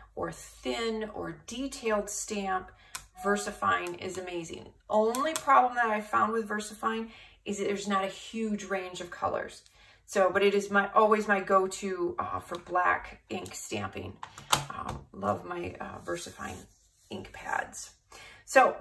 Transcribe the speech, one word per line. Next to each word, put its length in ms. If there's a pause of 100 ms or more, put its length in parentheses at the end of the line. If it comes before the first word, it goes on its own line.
(140)
or 180
thin 800
or 320
detailed 600
stamp, 640 (540)
VersaFine 760
is 180
amazing. 500 (200)
Only 460
problem 420
that 140
I 100
found 320
with 160
VersaFine 640 (340)
is 140
that 60
there's 240
not 160
a 40
huge 560
range 360
of 100
colors. 520 (440)
So, 240
but 120
it 120
is 160
my, 220
always 360
my 120
go-to, 800
uh, 220
for 180
black 720
ink 240
stamping. 600 (540)
Um, 300 (120)
love 320
my, 360
uh, 240
VersaFine 600 (440)
ink 220
pads. 580 (540)
So 360